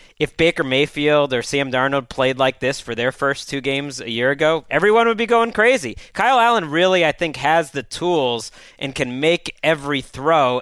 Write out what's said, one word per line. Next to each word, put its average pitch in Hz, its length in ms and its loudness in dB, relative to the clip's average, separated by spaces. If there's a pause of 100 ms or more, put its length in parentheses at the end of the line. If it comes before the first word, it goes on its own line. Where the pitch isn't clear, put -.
(220)
if - 160 -4
Baker 170 260 2
Mayfield 143 720 2
or 117 80 0
Sam 139 300 -2
Darnold 131 360 0
played 131 300 0
like 131 220 0
this 131 200 -2
for 117 140 -10
their 117 180 -2
first - 380 -4
two 139 100 -6
games 135 400 -6
a 117 120 -10
year 120 180 0
ago, 156 400 0
everyone 208 380 4
would 226 100 0
be 233 80 -2
going 226 260 2
crazy. 214 460 0 (160)
Kyle 240 260 2
Allen 226 300 2
really, 180 340 2
I 151 80 2
think, 156 260 -6
has 151 340 2
the 139 100 -6
tools 131 680 -2 (260)
and 135 160 -8
can 127 260 -6
make 165 440 -2
every 143 380 -2
throw, 135 600 0